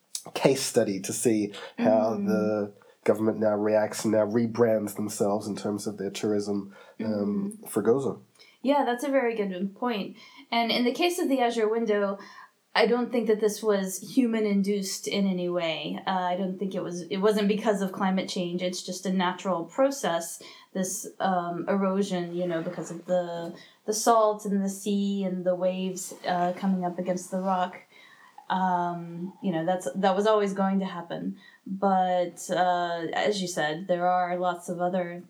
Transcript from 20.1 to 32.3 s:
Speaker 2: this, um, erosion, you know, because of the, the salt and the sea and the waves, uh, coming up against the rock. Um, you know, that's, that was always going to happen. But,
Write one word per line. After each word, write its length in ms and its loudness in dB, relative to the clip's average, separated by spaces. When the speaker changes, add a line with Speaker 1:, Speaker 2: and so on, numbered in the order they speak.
Speaker 2:
this, 320 -4
um, 500 0
erosion, 680 0
you 120 -2
know, 160 -2
because 280 -8
of 160 -12
the, 460 -2
the 80 0
salt 500 4
and 180 0
the 60 -2
sea 560 -2
and 200 -2
the 100 2
waves, 600 -4
uh, 260 2
coming 320 0
up 140 -4
against 320 -4
the 100 -4
rock. 360 -2
Um, 920 -2
you 100 0
know, 140 -2
that's, 280 0
that 220 2
was 100 2
always 260 4
going 280 2
to 60 -2
happen. 500 -8
But, 840 0